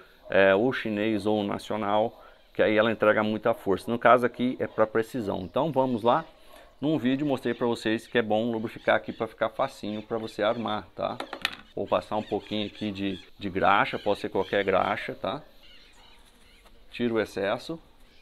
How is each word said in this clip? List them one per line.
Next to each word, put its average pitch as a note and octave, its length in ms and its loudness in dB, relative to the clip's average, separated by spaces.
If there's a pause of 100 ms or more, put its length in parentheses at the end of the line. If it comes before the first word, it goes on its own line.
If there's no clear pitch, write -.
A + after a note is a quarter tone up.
(300)
é, G2 240 6
ou A#2 180 2
chinês G#2+ 540 -2
ou G#2+ 160 0
nacional, G#2+ 800 -2 (320)
que - 80 2
aí G#2+ 140 4
ela A2 160 4
entrega G#2+ 320 4
muita A2 280 0
força. G2 380 -2
No A#2 80 -2
caso A#2+ 280 6
aqui B2 340 -2
é A2 80 -2
pra A2 180 2
precisão. G#2+ 560 -2
Então C3 300 -2
vamos C3 300 2
lá. C3 220 4 (560)
Num D3+ 180 0
vídeo C3+ 280 0
mostrei B2 280 -2
pra B2 120 -2
vocês A2+ 400 -2
que - 120 0
é A#2 40 2
bom A2 300 0
lubrificar A2 440 0
aqui - 160 -4
pra - 140 -4
ficar A2 220 -4
facinho A2 540 -6
pra A2+ 160 -6
você A2 240 -6
armar, G#2+ 520 -2
tá? G2 220 -4 (580)
Vou G2+ 120 -6
passar G2+ 300 0
um G#2+ 60 -2
pouquinho G#2 440 -4
aqui G#2+ 240 -6
de, G2 340 -6 (140)
de G2+ 100 -8
graxa, F#2+ 500 2
pode G2+ 220 -2
ser G#2 80 -6
qualquer G2+ 340 0
graxa, G2 520 0
tá? C3 280 -6 (1500)
Tira A#2 240 -2
o A2 60 2
excesso, G#2+ 600 -4 (420)